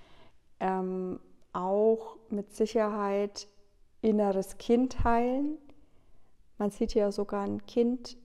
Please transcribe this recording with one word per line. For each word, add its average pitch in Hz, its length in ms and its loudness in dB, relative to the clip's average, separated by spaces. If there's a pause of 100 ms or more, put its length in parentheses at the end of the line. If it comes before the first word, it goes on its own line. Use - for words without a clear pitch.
(600)
Ähm, 185 600 -4 (360)
auch 208 600 0 (120)
mit 202 260 -6
Sicherheit 208 920 0 (540)
inneres 202 560 2
Kind 247 460 2
heilen. 247 520 2 (1040)
Man 208 120 0
sieht 220 220 -2
hier 202 200 2
sogar 202 320 -4
ein 208 220 -6
Kind 240 580 0